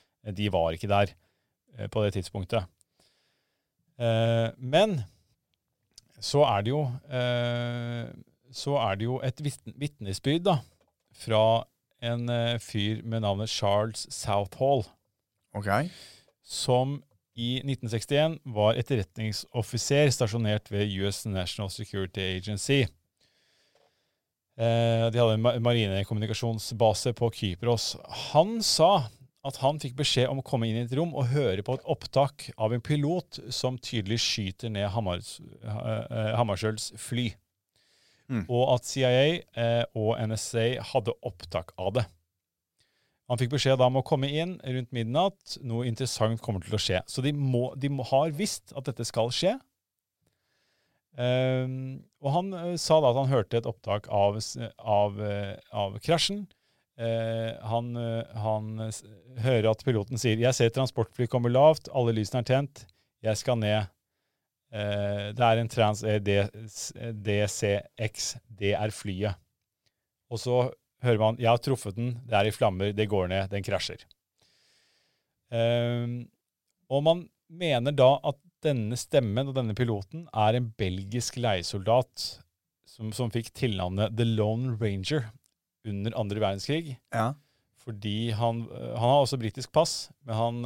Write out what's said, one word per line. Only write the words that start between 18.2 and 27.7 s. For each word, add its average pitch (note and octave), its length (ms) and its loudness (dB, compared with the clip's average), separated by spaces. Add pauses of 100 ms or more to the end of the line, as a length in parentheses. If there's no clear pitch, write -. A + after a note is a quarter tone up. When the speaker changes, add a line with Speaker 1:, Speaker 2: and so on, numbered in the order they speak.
Speaker 1:
var G#2+ 320 2
etterretningsoffiser A#2 1400 0
stasjonert A2 560 0
ved G#2 240 0
U F#2+ 140 -2
S G2 180 -4
National F#2+ 460 -4
Security G2 500 -6
Agency. F#2+ 640 0 (1800)
Eh, A#2 500 2
de A2+ 100 0
hadde A2+ 200 4
en A2 40 0
ma-, A#2+ 200 4
marinekommunikasjonsbase A2 1500 0
på A#2 160 0
Kypros. A2+ 640 -2 (380)